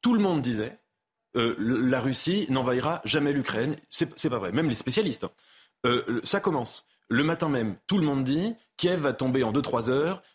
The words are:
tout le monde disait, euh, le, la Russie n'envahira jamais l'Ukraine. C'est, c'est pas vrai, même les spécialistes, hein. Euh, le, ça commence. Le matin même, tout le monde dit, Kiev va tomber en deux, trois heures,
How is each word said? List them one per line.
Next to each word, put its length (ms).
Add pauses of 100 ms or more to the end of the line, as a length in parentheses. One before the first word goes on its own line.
tout 140
le 60
monde 220
disait, 360 (580)
euh, 220
le, 220
la 200
Russie 480
n'envahira 560
jamais 280
l'Ukraine. 440 (140)
C'est, 260
c'est 140
pas 80
vrai, 140
même 160
les 60
spécialistes, 500
hein. 60 (560)
Euh, 220
le, 160
ça 160
commence. 460 (240)
Le 120
matin 280
même, 240 (120)
tout 120
le 80
monde 180
dit, 300 (240)
Kiev 220
va 120
tomber 320
en 80
deux, 80
trois 300
heures, 320 (120)